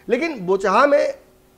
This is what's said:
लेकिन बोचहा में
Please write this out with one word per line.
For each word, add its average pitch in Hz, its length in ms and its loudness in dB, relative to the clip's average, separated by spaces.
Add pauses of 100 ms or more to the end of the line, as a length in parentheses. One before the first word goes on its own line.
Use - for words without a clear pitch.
लेकिन 254 360 -4
बोचहा 196 400 2
में 285 280 0 (440)